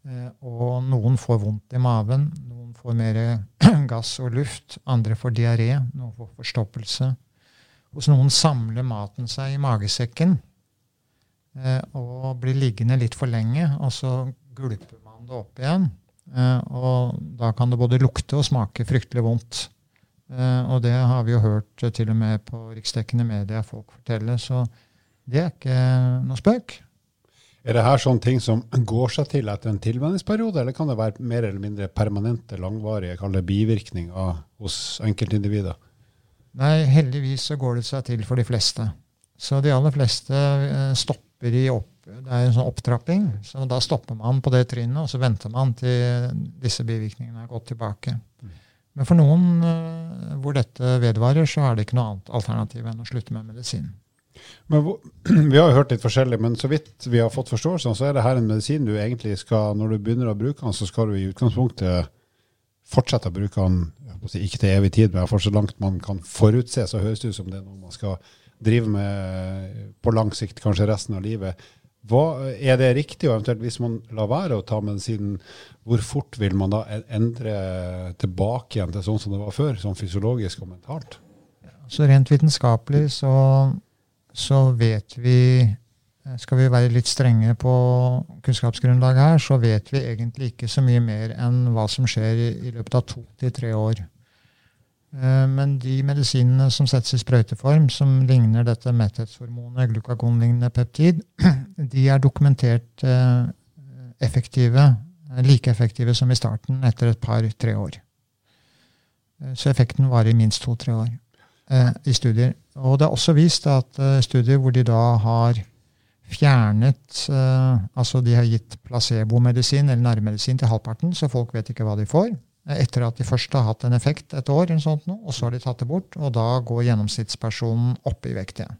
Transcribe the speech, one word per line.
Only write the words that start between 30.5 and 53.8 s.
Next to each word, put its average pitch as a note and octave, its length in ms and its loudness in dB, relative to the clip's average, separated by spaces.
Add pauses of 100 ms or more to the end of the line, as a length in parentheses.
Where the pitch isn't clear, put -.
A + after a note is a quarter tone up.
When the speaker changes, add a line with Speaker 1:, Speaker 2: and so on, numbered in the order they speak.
Speaker 2:
eller B2+ 160 -4
kan D3+ 140 -4
det A2 80 -4
være A2 260 -4
mer A#2 220 -2
eller G2 160 -8
mindre G2+ 260 -8
permanente, G#2 720 -4
langvarige, G2+ 600 -6
kall G2 120 -4
det F#2 160 0
bivirkninger F#2+ 840 -2 (260)
hos - 160 -8 (280)
enkeltindivider? G2+ 760 -2 (840)
Speaker 1:
Nei, D#3 260 2
heldigvis C3+ 640 0
så D3 80 -6
går B2 220 -4
det A2+ 80 -8
seg C3+ 220 -6
til A#2 180 -4
for B2+ 80 -2
de B2 100 0
fleste. A2+ 380 -2 (520)
Så C#3 280 -2
de D3 100 2
aller C3+ 220 2
fleste, C3+ 400 -2
eh, C#3 580 0
stopper - 600 -4
i C3 160 2
opp-, - 180 -4 (140)
det B2+ 240 -18
er B2 160 0
en B2 80 4
sånn B2+ 160 2
opptrapping, E3 560 -2 (240)
så C3+ 200 -8
da B2+ 120 -2
stopper B2+ 400 -4
man B2+ 240 0
på C3 80 2
det B2 160 4
trinnet, A#2+ 320 -4
og D3+ 80 -6
så B2+ 100 -6
venter A2+ 320 -2
man B2+ 240 0
til B2 540 0 (320)
disse B2 240 -4
bivirkningene A2+ 600 -8
er A#2+ 40 -20
gått A2+ 220 -12
tilbake. A2+ 400 -8 (320)
Speaker 2:
Mm. F2+ 100 -18 (400)
Speaker 1:
Men C#3 140 -4
for E3+ 100 6
noen, E3 300 6 (160)
eh, E3 800 -6
hvor C#3+ 100 -4
dette B2+ 460 0
vedvarer, A#2+ 480 2
så D3 160 0
er B2 100 2
det G#2+ 140 -2
ikke B2 80 -2
noe A2+ 160 -2
annet F#2+ 180 -14
alternativ A2+ 560 -4
enn A2+ 140 -8
å A#2 80 -14
slutte B2 260 -8
med A2 140 -12
medisin. A2 400 -10 (840)